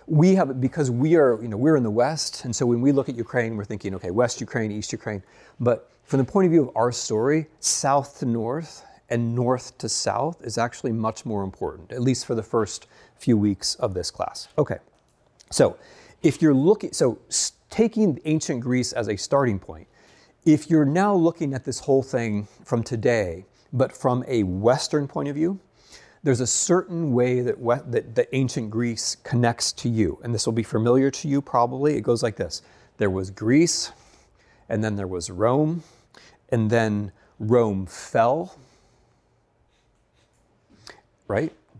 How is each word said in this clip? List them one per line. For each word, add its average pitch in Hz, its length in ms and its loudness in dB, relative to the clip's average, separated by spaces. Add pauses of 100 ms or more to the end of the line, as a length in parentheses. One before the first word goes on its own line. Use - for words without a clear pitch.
we 175 280 6
have, 139 260 0
because 131 300 -2
we 147 260 2
are, 123 240 4
you 120 80 -8
know, 104 80 -6
we're 147 200 4
in 131 60 2
the 110 80 0
West, 127 540 -2
and 120 100 -6
so 131 120 -2
when 120 140 2
we 139 120 4
look 135 160 0
at 123 80 -8
Ukraine, 113 400 -2
we're 101 80 -6
thinking, 101 300 -8
okay, 92 160 -8
West 120 300 0
Ukraine, 110 320 -4
East 107 200 -8
Ukraine. 107 300 -8 (380)
But 117 300 0 (140)
from 135 140 0
the 131 60 2
point 190 220 2
of 165 40 2
view 160 120 6
of 120 140 -6
our 120 160 2
story, 139 540 0 (140)
south - 580 0
to 135 80 -6
north 117 580 -4 (240)
and 117 260 -2
north 123 440 -2
to 110 100 -6
south 127 540 -4
is 120 160 -6
actually 120 340 -4
much 110 320 -4
more 104 200 -4
important, 90 480 -8
at 123 100 -6
least 127 240 -2
for 123 80 -4
the 110 80 -2
first - 440 -2 (300)
few 113 220 2
weeks 101 380 0
of 101 180 -4
this 87 160 -6
class. - 380 -8 (100)
Okay, - 200 -2 (720)
so 107 260 2 (460)
if 147 200 2
you're 151 120 6
looking, 180 380 2
so 123 260 0 (100)
s-, - 240 -4 (180)
taking 220 540 2
ancient 156 360 -2
Greece 127 320 0
as 110 160 -4
a 107 80 -2
starting 127 420 0
point, - 280 -16 (580)
if 151 240 4
you're 156 160 4
now 185 300 2
looking 160 400 0
at 123 100 -10
this 131 160 -8
whole 135 220 2
thing 110 460 -4 (160)
from 117 180 -2
today, 104 600 -2 (280)
but 127 200 0
from 127 340 0
a 120 160 0
Western 117 640 2
point 143 220 -6
of 143 80 -8
view, 175 240 -2 (640)
there's 127 180 2
a 123 60 -2
certain 170 680 0
way 123 280 2
that 123 200 -2
we-, 120 160 2 (120)
that, 117 260 -4
that 160 180 2
ancient 127 380 -2
Greece 113 540 -4
connects 120 480 0
to - 160 -6
you. 110 340 0
And 117 120 -4
this - 120 -4
will 113 60 0
be 113 100 -2
familiar 123 480 2
to 147 180 -8
you 139 140 0
probably. 131 540 0
It 110 60 -4
goes 120 200 0
like 113 140 -2
this. - 260 -8 (360)
There 101 120 2
was 95 200 -4
Greece, 131 600 2 (800)
and 110 160 -2
then 107 120 -2
there 98 100 -4
was 92 240 -8
Rome, 139 520 0 (680)
and 110 200 0
then 107 400 0 (300)
Rome 107 460 2
fell, 135 720 -2 (2750)
right? 120 260 -2 (280)